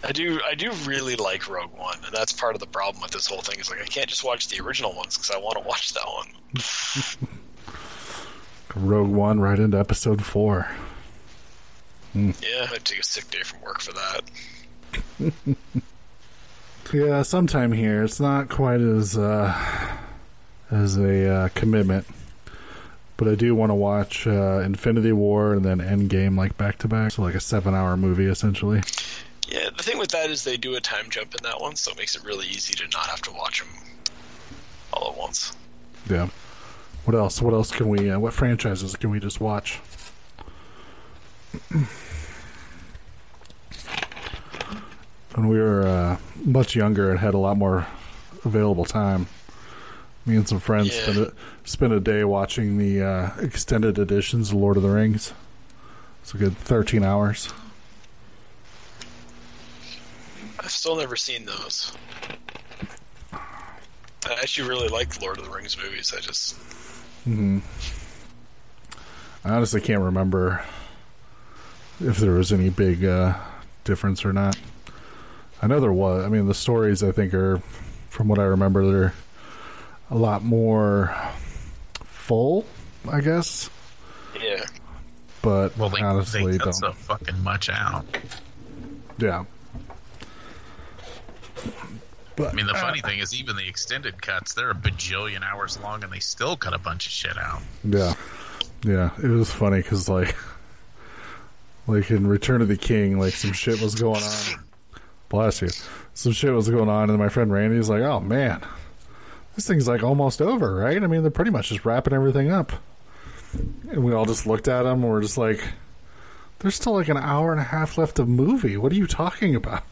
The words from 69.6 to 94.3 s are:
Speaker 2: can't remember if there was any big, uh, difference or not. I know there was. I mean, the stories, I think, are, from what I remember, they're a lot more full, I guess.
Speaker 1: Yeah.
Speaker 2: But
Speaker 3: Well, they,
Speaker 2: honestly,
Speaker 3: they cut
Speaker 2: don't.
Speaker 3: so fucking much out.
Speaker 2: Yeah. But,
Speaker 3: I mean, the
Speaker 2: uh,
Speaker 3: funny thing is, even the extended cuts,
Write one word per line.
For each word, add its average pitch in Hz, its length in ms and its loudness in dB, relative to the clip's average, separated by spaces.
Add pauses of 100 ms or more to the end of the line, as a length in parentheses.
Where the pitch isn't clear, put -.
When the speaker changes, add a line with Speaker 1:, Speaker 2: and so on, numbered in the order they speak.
Speaker 2:
can't 107 200 4
remember 92 640 4 (1400)
if 127 180 2
there 98 160 6
was 90 200 6
any 92 160 6
big, 92 340 4
uh, 90 300 6 (500)
difference 98 400 0
or 101 80 2
not. 98 240 4 (1080)
I 107 60 4
know 139 120 6
there 123 140 6
was. 92 300 4
I 98 60 -2
mean, 107 180 4
the 101 60 4
stories, 107 480 4
I 98 100 4
think, 95 220 2
are, 95 280 4 (480)
from 110 180 2
what 104 100 6
I 101 60 6
remember, 98 480 6
they're 95 220 6 (1000)
a 127 60 0
lot 104 260 4
more 110 720 4 (920)
full, 135 600 2 (460)
I 147 100 2
guess. 165 480 0 (720)
Speaker 1:
Yeah. 104 260 -2 (760)
Speaker 2:
But 98 360 4
Speaker 3:
Well, 110 120 2
they, 101 120 0
Speaker 2:
honestly, 98 500 2
Speaker 3:
they 92 80 4
cut - 60 0
Speaker 2:
don't. 92 80 0
Speaker 3:
so 92 180 0
fucking 95 520 -4
much 98 260 -2
out. 101 360 -2 (1120)
Speaker 2:
Yeah. 95 280 0 (3000)
But, 147 140 -2
Speaker 3:
I - 40 -4
mean, 104 140 0
the 208 60 2
Speaker 2:
uh, 190 80 0
Speaker 3:
funny 151 180 0
thing 101 200 -4
is, 101 140 -4
even 123 220 -6
the 95 120 -6
extended 123 540 -6
cuts, 95 320 -6